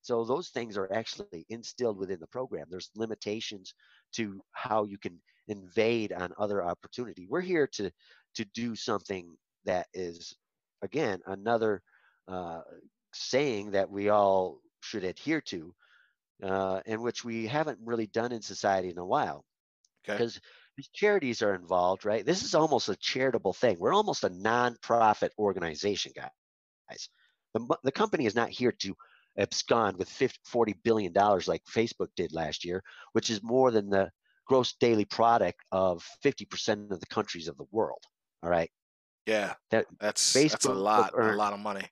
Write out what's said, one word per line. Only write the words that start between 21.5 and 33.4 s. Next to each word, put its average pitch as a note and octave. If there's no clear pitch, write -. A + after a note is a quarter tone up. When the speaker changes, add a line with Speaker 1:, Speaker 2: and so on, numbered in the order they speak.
Speaker 1:
involved, F2+
right? G#2
This F3+
is -
almost D3+
a G2
charitable A#2
thing. G#2
We're A#2
almost G3+
a F#2+
nonprofit A2+
organization, F2+
guys. C#2
The A2
mo-, A#2+
the C3+
company F#3+
is G#2
not A#2
here A#2+
to F#2+
abscond G2+
with F#2
fifty, -
forty A2+
billion G#2+
dollars G2
like E2+
Facebook A2+
did D#2+
last D#2+
year, F2+
which A2+
is G#2+